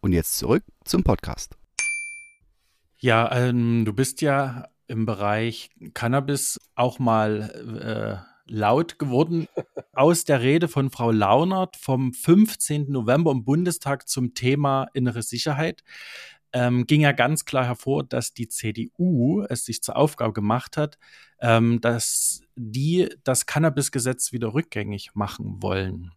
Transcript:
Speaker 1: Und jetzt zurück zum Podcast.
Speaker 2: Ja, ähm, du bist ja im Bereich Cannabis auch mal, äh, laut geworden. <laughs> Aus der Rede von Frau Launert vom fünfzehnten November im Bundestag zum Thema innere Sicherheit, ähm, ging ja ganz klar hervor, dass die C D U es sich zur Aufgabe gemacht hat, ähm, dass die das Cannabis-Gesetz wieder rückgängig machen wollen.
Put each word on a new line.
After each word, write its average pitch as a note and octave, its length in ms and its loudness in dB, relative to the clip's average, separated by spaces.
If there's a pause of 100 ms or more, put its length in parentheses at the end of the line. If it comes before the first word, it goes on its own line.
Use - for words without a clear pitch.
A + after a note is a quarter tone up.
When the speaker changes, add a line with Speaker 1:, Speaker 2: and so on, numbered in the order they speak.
Speaker 1:
Und F#2+ 100 2
jetzt - 240 0
zurück D3 260 2 (220)
zum - 200 0
Podcast. - 520 -2 (1400)
Speaker 2:
Ja, A#2 360 2
ähm, A#2+ 520 2
du G#2+ 80 -2
bist C3 260 -2
ja C#3 480 -2 (200)
im A2+ 180 -2
Bereich G#2+ 640 -2 (240)
Cannabis C3+ 640 -2 (140)
auch B2 240 0
mal, A2 1200 -2 (260)
äh, - 60 -16
laut A#2 460 2
geworden. D#3 500 0 (220)
<laughs> - 240 -16
Aus D#3+ 320 4
der C3+ 160 2
Rede D#3 260 2
von C3+ 220 0
Frau A#2 220 0
Launert D3 680 4
vom C3 340 -2
fünfzehnten D3+ 800 2
November C3+ 380 2
im B2 160 -2
Bundestag D3 600 -2
zum B2 280 -4
Thema C3+ 580 0
innere A#2+ 300 -2
Sicherheit, C#3+ 600 -4 (680)
ähm, B2 340 2
ging D3+ 160 4
ja C#3+ 100 6
ganz C3+ 340 2
klar C3 180 0
hervor, C3+ 400 -2
dass B2 300 -4
die A#2 140 -8
C G#2+ 260 -6
D A2 240 -6
U F3 500 2
es - 180 -4
sich - 160 -8
zur - 140 -6
Aufgabe B2 360 2
gemacht A2 460 -2
hat, D3+ 200 -4 (420)
ähm, A#2 400 4
dass - 600 -2 (200)
die C3+ 480 0 (140)
das C3 220 0
Cannabis-Gesetz C#3 880 0
wieder A2+ 220 -4
rückgängig G#2 600 -4
machen G2+ 480 -6
wollen. F#2+ 540 -4